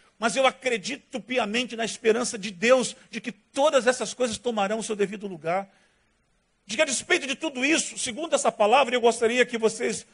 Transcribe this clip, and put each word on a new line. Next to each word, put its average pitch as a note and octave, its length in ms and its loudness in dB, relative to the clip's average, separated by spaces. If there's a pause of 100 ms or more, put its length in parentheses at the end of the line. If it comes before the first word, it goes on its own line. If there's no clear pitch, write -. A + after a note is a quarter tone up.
(180)
Mas G#3+ 180 -2
eu C4 100 4
acredito B3 720 -2
piamente A#3 560 -2
na A3+ 80 -4
esperança A#3 520 0
de G3+ 140 -10
Deus A3+ 460 2 (120)
de A3 120 -12
que A#3+ 120 -10
todas C#4 540 0
essas B3 260 0
coisas A#3+ 240 -2
tomarão G#3+ 440 -2
o - 20 -6
seu G#3+ 140 -6
devido G3+ 300 -4
lugar. F3+ 460 -6 (920)
De A3+ 100 -8
que D#4 60 2
a - 20 6
despeito C#4 420 0
de C4 80 -6
tudo C4 300 -4
isso, C#4 340 0
segundo C#4+ 360 -4
essa B3+ 160 0
palavra, A#3+ 440 4
eu B3 60 0
gostaria A#3 460 2
que B3 100 -4
vocês A3 580 -2